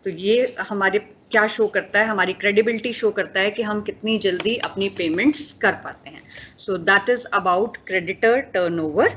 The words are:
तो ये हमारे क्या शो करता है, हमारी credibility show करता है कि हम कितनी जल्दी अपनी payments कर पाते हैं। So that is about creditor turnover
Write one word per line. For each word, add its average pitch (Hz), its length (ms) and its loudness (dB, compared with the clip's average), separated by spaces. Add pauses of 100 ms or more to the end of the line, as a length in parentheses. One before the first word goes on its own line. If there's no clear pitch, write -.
तो 196 60 -4
ये 202 460 0 (140)
हमारे 196 300 2 (320)
क्या 214 160 4
शो 214 200 0
करता 202 320 0
है, 220 60 4
हमारी 190 280 0
credibility 220 600 0
show 220 180 0
करता 196 280 -4
है 202 120 2
कि 226 120 -6
हम 208 180 -4
कितनी 214 360 -4
जल्दी 190 380 0
अपनी 196 340 -4
payments 190 640 0
कर 202 180 2
पाते - 380 -10
हैं। - 120 -20 (360)
So - 120 -8
that 190 360 2
is 240 280 0
about 185 440 0 (140)
creditor 190 440 2 (200)
turnover 170 600 0